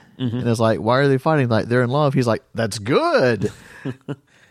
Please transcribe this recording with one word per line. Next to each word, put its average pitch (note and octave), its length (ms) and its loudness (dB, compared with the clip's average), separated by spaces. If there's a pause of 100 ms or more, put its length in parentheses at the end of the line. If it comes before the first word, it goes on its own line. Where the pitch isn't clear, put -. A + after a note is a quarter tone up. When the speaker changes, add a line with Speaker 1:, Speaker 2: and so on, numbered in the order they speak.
(200)
Speaker 1:
Mm-hmm. B2 180 -4
Speaker 2:
And A#2+ 100 -4
it's A2+ 120 0
like, A2 200 2
"Why A#2 200 0
are C#3+ 80 2
they C3+ 100 2
fighting? C#3+ 320 0
Like, A2 160 0
they're B2 160 0
in A#2+ 80 0
love." C#3 240 0
He's B2+ 140 0
like, G#2+ 160 0 (100)
"That's A2+ 260 -4
good." C#3 720 0 (320)
Speaker 1:
<laughs> C3 80 -8 (600)